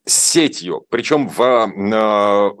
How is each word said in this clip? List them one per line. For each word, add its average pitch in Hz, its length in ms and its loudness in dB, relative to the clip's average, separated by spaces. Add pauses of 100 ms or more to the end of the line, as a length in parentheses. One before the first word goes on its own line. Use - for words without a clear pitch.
с - 80 -2
сетью, - 760 -2
причем 123 380 0
в, 85 140 -2
м, 107 500 0
э, 104 580 2 (100)